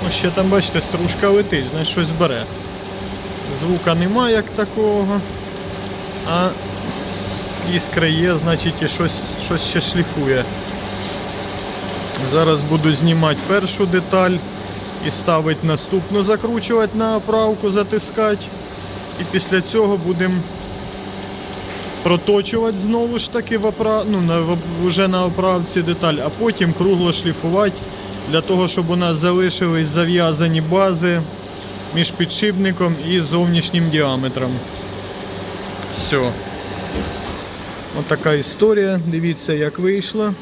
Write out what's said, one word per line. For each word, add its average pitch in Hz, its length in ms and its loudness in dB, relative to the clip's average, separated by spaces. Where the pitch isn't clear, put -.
Ну, 170 80 0
ще 185 180 2
там, 190 180 2
бачите, 190 320 2
стружка 175 480 0
летить, 196 380 4
значить, 151 220 -2
щось 165 220 0
бере. 135 340 2
Звука 170 340 2
нема 214 360 2
як 220 140 4
такого, 208 760 0
а 180 180 2
с-, - 440 -4
іскри 165 360 0
є, 165 260 2
значить, 160 460 0
і 147 60 0
щось, - 460 -2
щось - 220 -2
ще 170 120 0
шліфує. 139 640 0
Зараз 156 340 4
буду 156 300 4
знімати 160 460 4
першу 196 380 2
деталь 180 460 2
і - 20 0
ставити 160 560 2
наступну, 190 560 0
закручувати 220 760 2
на 220 180 2
оправку, 220 540 2
затискати. 208 760 0
І 175 120 -2
після 185 280 2
цього 202 360 2
будемо 180 380 0
проточувати 202 760 2
знову 233 400 0
ж - 140 -2
таки 233 260 -2
в 208 80 0
опра-, 214 440 0
ну, 196 100 2
на, 170 200 2
в, 170 180 0
вже 180 240 4
на 185 160 2
оправці 180 580 2
деталь, 165 320 2
а 151 40 0
потім 190 440 2
кругло 180 400 4
шліфувати, 185 640 2
для 160 100 4
того, 180 280 2
щоб 170 220 0
у 175 60 2
нас 170 200 2
залишились 170 720 2
зав'язані 165 720 2
бази 175 600 2
між 165 160 2
підшипником 185 840 0
і 180 100 4
зовнішнім 170 720 2
діаметром. 131 600 0
Все. 127 340 0
Отака 151 320 0
історія. 196 760 2
Дивіться, 165 460 0
як 151 260 0
вийшло. 196 640 0